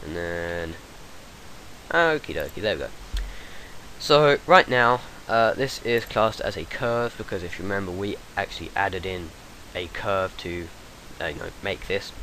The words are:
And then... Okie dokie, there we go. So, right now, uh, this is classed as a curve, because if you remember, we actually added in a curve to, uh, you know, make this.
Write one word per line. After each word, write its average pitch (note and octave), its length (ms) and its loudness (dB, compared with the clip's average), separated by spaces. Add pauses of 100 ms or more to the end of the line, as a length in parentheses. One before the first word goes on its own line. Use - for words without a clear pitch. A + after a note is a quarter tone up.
And D#2 100 -8
then... E2+ 600 -4 (1120)
Okie D#3+ 460 4
dokie, D2 260 -4
there G2+ 140 2
we C#2+ 60 -4
go. B1+ 80 -4 (1120)
So, D3 360 8 (100)
right F3+ 220 10
now, B2 320 6 (280)
uh, A2+ 260 6
this - 280 -2
is A#2 220 2
classed A2 380 2
as - 160 -2
a B2 80 -6
curve, A#2+ 500 0
because G2+ 260 -4
if F2 160 -6
you F2 40 -6
remember, G2 280 0
we G2 260 -2 (200)
actually F#2 400 -4
added F#2+ 300 0
in F2+ 240 -6 (440)
a F2 200 -4
curve F#2+ 420 0
to, F2 320 -6 (540)
uh, E2+ 60 -2
you D2+ 80 -6
know, E2+ 120 -8 (140)
make G2 240 -4
this. - 260 -2 (100)